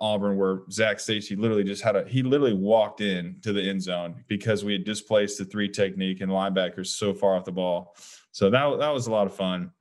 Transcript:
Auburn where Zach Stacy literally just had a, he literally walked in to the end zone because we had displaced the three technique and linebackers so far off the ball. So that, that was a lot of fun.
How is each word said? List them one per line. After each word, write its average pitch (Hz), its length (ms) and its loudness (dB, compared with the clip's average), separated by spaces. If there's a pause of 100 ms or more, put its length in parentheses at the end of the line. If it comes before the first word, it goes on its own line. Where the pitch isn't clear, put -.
Auburn 101 380 0
where 95 320 0
Zach 107 280 0
Stacy 104 380 -4
literally 107 260 2
just 98 200 -4
had 107 120 2
a, 92 140 0
he 131 140 0
literally 127 320 4
walked 104 480 2
in 92 400 -2
to 110 100 -2
the 101 100 0
end 95 200 -2
zone 87 460 -6
because 104 360 0
we 104 80 -2
had 92 120 -2
displaced 104 520 0
the 101 80 -8
three 101 240 -2
technique 95 540 -2
and 95 100 -2
linebackers 95 540 0
so 101 260 -2
far 95 240 2
off 90 80 -2
the - 80 -8
ball. 90 420 -2 (380)
So 98 160 2
that, 131 300 4
that 147 100 2
was 127 200 -2
a 113 40 -2
lot 104 140 2
of 95 80 -6
fun. 92 460 -4